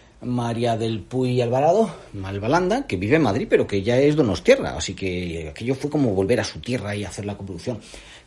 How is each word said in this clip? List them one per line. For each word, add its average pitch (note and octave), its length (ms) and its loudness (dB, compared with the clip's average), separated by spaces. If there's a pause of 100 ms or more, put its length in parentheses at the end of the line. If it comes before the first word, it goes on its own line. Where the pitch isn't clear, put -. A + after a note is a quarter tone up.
(220)
María A#2 540 -2
del A2 260 -2
Puy B2 400 0
Alvarado, D3 480 4 (220)
Malvalanda, F3+ 760 0
que F#2 100 -4
vive G#2 180 2
en E3 60 4
Madrid, B2+ 280 0
pero G3+ 160 4
que G2+ 180 -2
ya A#2 160 2
es D3 180 4
donostiarra, D3 600 4
así F#2 160 -6
que F2 560 -6
aquello A#2 260 -2
fue C#3+ 140 -6
como C#3+ 240 2
volver G2 280 2
a - 20 -2
su - 160 -8
tierra G#2 360 -4
y G#2 100 -6
hacer G2+ 200 -10
la G2+ 120 -6
coproducción. G2+ 420 -8 (460)